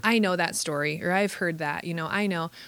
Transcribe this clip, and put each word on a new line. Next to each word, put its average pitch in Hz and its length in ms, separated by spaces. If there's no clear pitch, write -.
I 233 140
know 185 180
that 170 180
story," 151 480
or, 175 100
"I've 196 220
heard 170 240
that," 147 260
you 170 100
know, 160 140
"I 208 180
know." 165 240